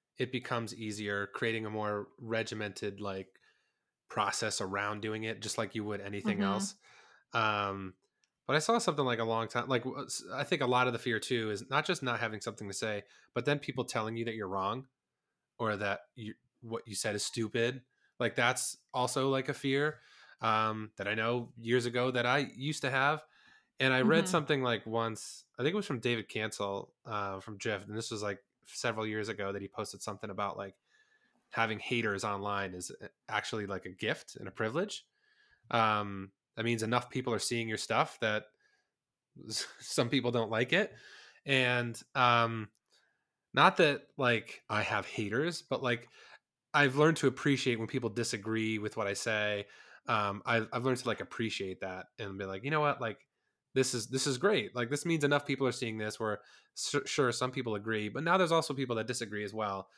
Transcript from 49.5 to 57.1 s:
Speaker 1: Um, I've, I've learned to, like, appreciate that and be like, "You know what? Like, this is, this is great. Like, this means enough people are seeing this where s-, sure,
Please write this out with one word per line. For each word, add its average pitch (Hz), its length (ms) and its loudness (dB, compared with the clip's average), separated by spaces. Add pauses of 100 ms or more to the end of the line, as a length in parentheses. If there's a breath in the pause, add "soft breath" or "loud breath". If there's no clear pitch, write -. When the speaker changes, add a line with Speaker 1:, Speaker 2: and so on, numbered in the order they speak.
Speaker 1:
Um, 104 380 2
I've, 117 260 4
I've 123 120 -2
learned 127 140 4
to, 127 100 -4
like, 110 120 0
appreciate 101 600 -4
that 92 280 -8 (100)
and 98 200 -8
be 98 80 -4
like, 98 180 -8
"You 139 60 -2
know 151 100 2
what? 143 200 2
Like, 110 260 -6 (480)
this 131 200 4
is, 113 140 -2
this 131 180 0
is 131 120 0
great. 151 380 2
Like, 120 140 0
this 143 160 -2
means 165 180 2
enough 143 220 4
people 135 200 2
are 120 60 4
seeing 113 260 -4
this 107 220 -4
where 107 200 -2 (360 soft breath)
s-, - 200 -2 (100)
sure, 127 260 2